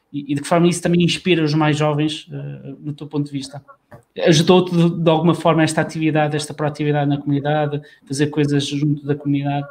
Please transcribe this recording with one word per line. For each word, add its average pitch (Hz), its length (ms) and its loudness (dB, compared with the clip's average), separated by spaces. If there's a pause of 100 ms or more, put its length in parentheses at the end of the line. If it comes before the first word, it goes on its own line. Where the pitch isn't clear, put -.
(120)
e, 143 200 -8
e 143 40 -2
de 143 60 -4
que - 60 -12
forma 170 200 4
isso 170 140 0
também 175 220 2
inspira 165 400 0
os 147 100 0
mais 151 240 2
jovens, 151 540 -2
eh, 139 480 -12
no 151 140 -10
teu 147 140 -14
ponto 147 180 -4
de 143 60 -14
vista? 139 320 -10 (540)
Ajudou-te 180 580 4
de, 170 260 2
de 165 80 4
alguma 160 240 4
forma 160 300 2
esta 156 180 0
atividade, 156 540 0
esta 147 180 -6
proatividade 147 560 -2
na 143 80 0
comunidade, 147 640 -2 (240)
fazer 143 220 -2
coisas 143 380 0
junto 143 400 -2
da 143 100 -2
comunidade, 143 560 -4